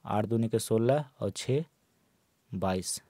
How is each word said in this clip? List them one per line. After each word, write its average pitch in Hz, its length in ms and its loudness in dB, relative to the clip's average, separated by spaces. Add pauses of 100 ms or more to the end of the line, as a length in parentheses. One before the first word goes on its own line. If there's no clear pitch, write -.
आठ 104 200 0
दूनी 113 220 0
के 110 100 0
सोलह 117 460 2 (160)
और 104 120 -2
छः 143 320 -2 (840)
बाईस 92 600 -2